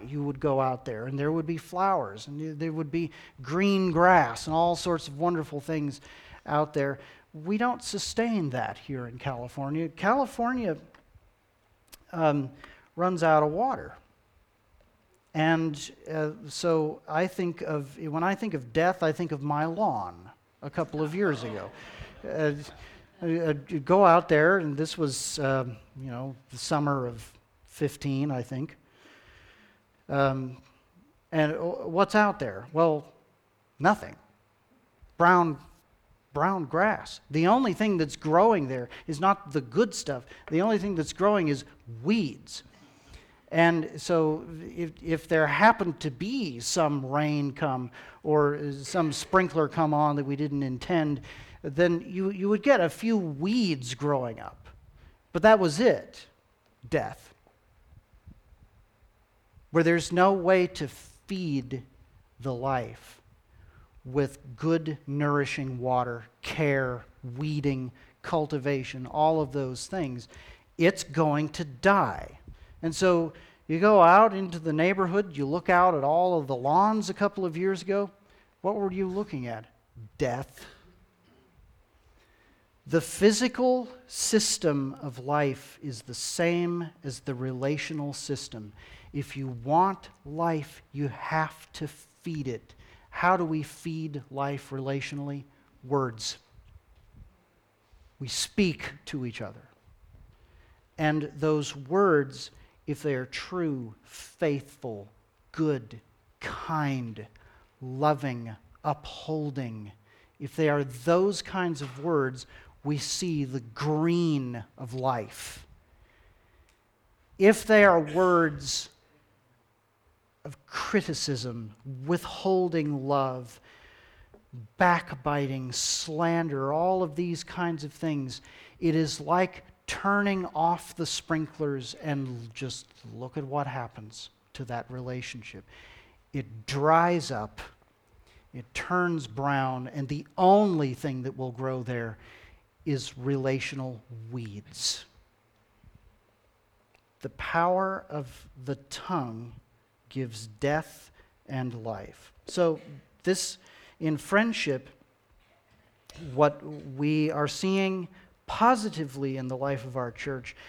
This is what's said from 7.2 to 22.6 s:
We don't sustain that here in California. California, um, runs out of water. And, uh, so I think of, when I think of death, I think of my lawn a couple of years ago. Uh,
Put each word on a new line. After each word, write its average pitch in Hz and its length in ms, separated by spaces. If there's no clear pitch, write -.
We 175 240
don't 240 240
sustain 208 680
that 110 280
here 127 280
in 120 120
California. 139 720
California, 240 840
um, 147 380
runs 175 300
out 156 180
of 151 80
water. 180 460
And, 160 540
uh, 156 220
so 156 600
I 160 180
think 175 360
of, 147 360
when 160 240
I 190 140
think 208 180
of 123 180
death, 175 300
I 160 80
think 156 220
of 139 100
my 147 220
lawn 110 640
a 143 80
couple 156 320
of 151 100
years 165 300
ago. 104 300
Uh, 151 280